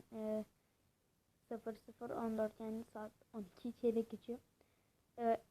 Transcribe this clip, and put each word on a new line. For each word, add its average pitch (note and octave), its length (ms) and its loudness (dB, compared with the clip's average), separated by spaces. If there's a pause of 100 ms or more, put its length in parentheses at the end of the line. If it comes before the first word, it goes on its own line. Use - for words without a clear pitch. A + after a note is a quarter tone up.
(140)
e, G#3+ 320 -2 (1000)
sıfır A3+ 280 -6
sıfır A#3+ 340 -12
on A3+ 280 0
dört, G#3+ 220 0
yani A3 240 -4 (100)
saat G#3+ 180 -8 (220)
on G#3+ 120 -4 (120)
iki A#3+ 240 -6
çeyrek A3+ 280 4
geçiyor. A#3 300 -8 (800)
E, A#3 180 6 (140)